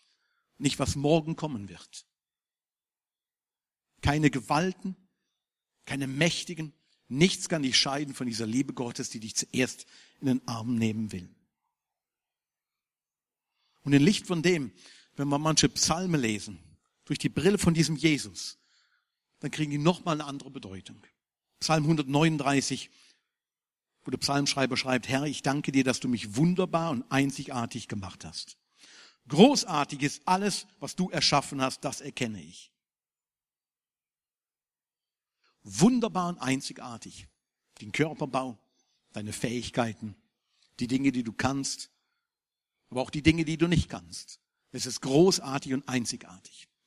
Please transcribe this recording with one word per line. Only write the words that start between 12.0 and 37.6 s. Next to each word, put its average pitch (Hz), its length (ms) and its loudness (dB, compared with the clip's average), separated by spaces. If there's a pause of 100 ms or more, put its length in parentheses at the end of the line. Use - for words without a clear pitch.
Und 139 100 0
im 143 120 8
Licht 202 240 4
von 175 120 -2
dem, 156 300 2 (460)
wenn 139 100 -2
wir 143 120 2
manche 151 300 4
Psalme 170 500 0
lesen, 104 420 -4 (460)
durch 143 120 -4
die 131 120 -2
Brille 185 280 2
von 170 160 4
diesem 156 220 2
Jesus, 127 640 -2 (840)
dann 147 100 -6
kriegen 151 220 -2
die 147 60 -2
nochmal 160 420 2
eine 147 80 -8
andere 139 220 -12
Bedeutung. 104 540 -16 (540)
Psalm 156 280 2
hundertneununddreißig, 143 1040 2 (1120)
wo 143 80 -6
der 127 60 -4
Psalmschreiber 139 580 0
schreibt, 127 320 -2
„Herr, 135 160 0
ich 143 180 -6
danke 143 300 -2
dir, 135 100 4
dass 127 160 0
du - 80 -6
mich 110 300 -2
wunderbar 165 560 2
und 123 180 -6
einzigartig 135 800 -2
gemacht 95 360 -10
hast. - 340 -14 (680)
Großartig 160 760 4
ist - 240 -4
alles, 190 400 0 (140)
was - 160 -10
du 185 120 -2
erschaffen 143 540 0
hast, 131 220 -4
das 139 160 -6
erkenne 117 420 -6
ich.“ - 300 -20 (3000)
Wunderbar 180 680 2
und 175 80 -10
einzigartig. 123 880 -8 (520)